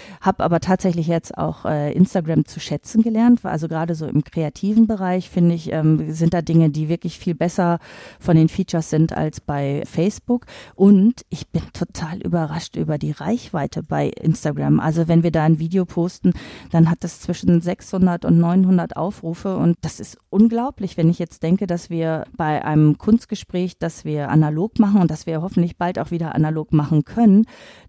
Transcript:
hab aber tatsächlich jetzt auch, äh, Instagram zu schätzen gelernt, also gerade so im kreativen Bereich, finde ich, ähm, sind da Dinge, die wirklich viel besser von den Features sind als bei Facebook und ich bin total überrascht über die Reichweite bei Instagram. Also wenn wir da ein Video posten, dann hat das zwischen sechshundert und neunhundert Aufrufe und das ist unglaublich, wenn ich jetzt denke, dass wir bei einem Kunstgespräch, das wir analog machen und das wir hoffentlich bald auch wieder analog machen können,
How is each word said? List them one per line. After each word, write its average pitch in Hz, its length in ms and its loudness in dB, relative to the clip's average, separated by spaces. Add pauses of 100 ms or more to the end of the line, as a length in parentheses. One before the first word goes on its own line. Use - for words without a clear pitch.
(200)
hab - 220 0
aber 170 180 2
tatsächlich 180 460 0
jetzt 165 320 -4
auch, 156 260 -6
äh, 147 300 -4
Instagram 165 500 0
zu - 160 -14
schätzen - 420 -2
gelernt, 233 420 2
also 156 220 -6
gerade 165 280 -4
so 156 120 -8
im 151 180 -2
kreativen 202 640 0
Bereich, 185 440 -2
finde 170 240 2
ich, 165 180 -8
ähm, 156 400 2
sind 165 220 0
da 170 80 0
Dinge, 165 280 4
die 151 200 -4
wirklich 170 280 -6
viel 170 160 -4
besser 175 440 0 (420)
von 170 160 4
den 160 120 6
Features - 420 -4
sind 160 240 2
als 156 260 -4
bei 143 460 -4
Facebook 214 580 -2 (300)
und 202 560 6
ich - 180 -12
bin - 140 -4 (100)
total - 500 -8
überrascht 165 540 -4
über 156 220 -2
die 151 140 -4
Reichweite 156 680 -4
bei 147 260 -2
Instagram. 147 720 -2
Also 160 280 0
wenn 165 140 4
wir 170 80 0
da 156 140 2
ein 160 140 4
Video 175 280 -2
posten, 180 460 -2 (380)
dann 165 200 4
hat 165 120 -4
das - 180 -10
zwischen 175 400 0
sechshundert 175 640 -2
und 170 140 4
neunhundert 180 580 2
Aufrufe 180 600 -6
und 170 240 2
das - 200 -10
ist - 180 -16 (100)
unglaublich, 226 680 0
wenn 165 120 2
ich 175 100 0
jetzt - 240 -10
denke, 185 240 0
dass 175 240 -6
wir 160 340 -4 (120)
bei 151 280 -2
einem 151 340 4
Kunstgespräch, 196 800 -2
das - 260 -8
wir 151 240 -6
analog 156 500 0
machen 202 220 4
und 170 100 2
das 156 160 -10
wir 160 140 -4
hoffentlich 175 380 -4
bald 180 200 -4
auch 156 120 -6
wieder 165 240 -6
analog 156 380 -2
machen 147 320 2
können, 220 420 4 (420)